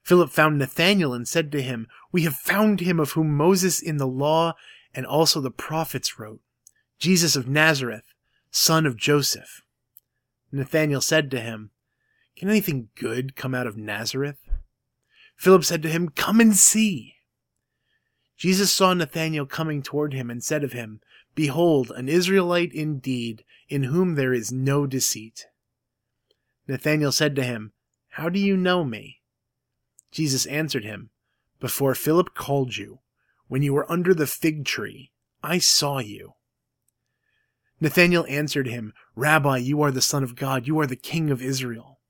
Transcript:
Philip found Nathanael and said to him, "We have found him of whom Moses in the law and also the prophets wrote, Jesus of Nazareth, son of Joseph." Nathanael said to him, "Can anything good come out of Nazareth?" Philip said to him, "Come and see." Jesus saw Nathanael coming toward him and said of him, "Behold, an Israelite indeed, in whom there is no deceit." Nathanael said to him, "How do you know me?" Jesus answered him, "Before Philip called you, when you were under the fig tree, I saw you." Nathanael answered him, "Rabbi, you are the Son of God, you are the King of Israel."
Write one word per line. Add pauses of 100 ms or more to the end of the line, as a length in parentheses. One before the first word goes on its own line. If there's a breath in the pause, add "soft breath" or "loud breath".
Philip
found
Nathanael
and
said
to
him, (240 loud breath)
"We
have
found
him
of
whom
Moses
in
the
law (400 loud breath)
and
also
the
prophets
wrote, (600 soft breath)
Jesus
of
Nazareth, (380)
son
of
Joseph." (920)
Nathanael
said
to
him, (640)
"Can
anything
good
come
out
of
Nazareth?" (1000 soft breath)
Philip
said
to
him,
"Come
and
see." (1200)
Jesus
saw
Nathanael
coming
toward
him
and
said
of
him, (340 soft breath)
"Behold,
an
Israelite
indeed, (240 soft breath)
in
whom
there
is
no
deceit." (1200)
Nathanael
said
to
him, (380)
"How
do
you
know
me?" (880)
Jesus
answered
him, (500)
"Before
Philip
called
you, (480)
when
you
were
under
the
fig
tree, (320)
I
saw
you." (1500)
Nathanael
answered
him, (220 soft breath)
"Rabbi,
you
are
the
Son
of
God,
you
are
the
King
of
Israel." (100)